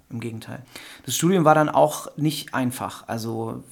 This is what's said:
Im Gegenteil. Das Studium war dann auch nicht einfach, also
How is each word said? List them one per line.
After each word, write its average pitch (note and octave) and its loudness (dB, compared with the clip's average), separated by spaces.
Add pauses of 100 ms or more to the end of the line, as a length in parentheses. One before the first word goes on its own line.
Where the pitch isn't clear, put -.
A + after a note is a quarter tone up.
Im A#2 -8
Gegenteil. A2+ -10 (420)
Das B2 -4
Studium F3 4
war D#3 8
dann D3+ 4
auch - 2
nicht D3+ -2
einfach, B2 -4
also A2+ -6